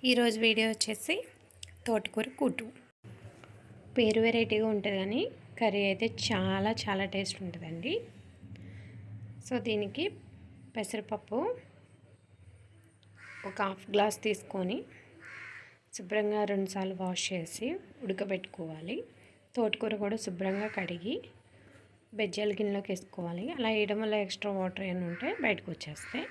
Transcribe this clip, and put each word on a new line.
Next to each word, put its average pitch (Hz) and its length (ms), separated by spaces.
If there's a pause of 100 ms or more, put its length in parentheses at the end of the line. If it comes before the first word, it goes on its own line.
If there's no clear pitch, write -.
ఈరోజు 240 340
వీడియో 220 300
వచ్చేసి 220 420 (720)
తోటకూర 220 400 (120)
కూటు. 247 260 (1300)
పేరు 220 280
వెరైటీగా 226 480
ఉంటుంది 202 280
కానీ 214 220 (360)
కర్రీ 202 300
అయితే 214 200 (180)
చాలా 196 440 (120)
చాలా 196 220 (100)
టేస్ట్ 190 300
ఉంటుందండి. 170 500 (1500)
So 240 220
దీనికి 214 380 (680)
పెసరపప్పు 214 640 (2000)
ఒక 190 180
హాఫ్ 190 260
గ్లాస్ 208 260 (100)
తీసుకొని 196 500 (1160)
శుభ్రంగా 208 460 (100)
రెండుసార్లు 190 520
వాష్ 180 280
చేసి 185 360 (360)
ఉడకబెట్టుకోవాలి. 185 920 (580)
తోటకూర 220 400 (100)
కూడా 220 220
శుభ్రంగా 190 420 (100)
కడిగి 180 380 (1000)
బెజ్జాల 208 400
గిన్నెలోకి 202 340
వేసుకోవాలి. 180 520 (100)
అలా 240 220
వేయడం 208 260
వల్ల 214 220
ఎక్స్ట్రా 196 340
వాటర్ 185 300
ఏమైనా 180 240
ఉంటే 240 180 (140)
బయటకు 214 280
వచ్చేస్తాయి. 160 600